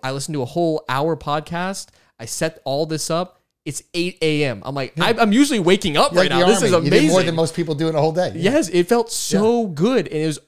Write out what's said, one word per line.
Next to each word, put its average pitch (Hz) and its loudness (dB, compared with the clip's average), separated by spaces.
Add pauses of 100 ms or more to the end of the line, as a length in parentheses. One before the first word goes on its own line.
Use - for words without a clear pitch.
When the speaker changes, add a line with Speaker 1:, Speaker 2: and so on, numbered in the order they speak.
Speaker 1:
I 131 -6
listened 139 -8
to 143 -4
a 123 -4
whole 165 -4
hour 147 -2
podcast. 170 -8 (300)
I 117 -14
set - -6
all 143 -2
this 156 -6
up. 170 -6 (260)
It's - -10 (120)
eight 175 -4
A 151 0
M. 110 -4
I'm 139 -8
like, 139 -8
Speaker 2:
Yeah. 160 0
Speaker 1:
I'm, 226 0
I'm 214 4
usually 214 4
waking 175 2
up 190 4
Speaker 2:
You're 175 4
Speaker 1:
right 185 0
Speaker 2:
like 131 2
Speaker 1:
now. 180 4
Speaker 2:
the 202 8
Speaker 1:
This 185 2
is 202 2
Speaker 2:
Army. 170 2
You - 2
did 240 6
more 311 4
Speaker 1:
amazing. 180 4
Speaker 2:
than 165 -2
most 160 0
people 160 -4
do 160 -2
in 160 -2
a 151 0
whole 160 2
day. 160 -2
Yeah. 180 0
Speaker 1:
Yes, 294 0
it 175 2
felt 233 0
so 220 0
Speaker 2:
Yeah. - -6
Speaker 1:
good. 190 0
And 156 -6
it 156 -2
was 151 -4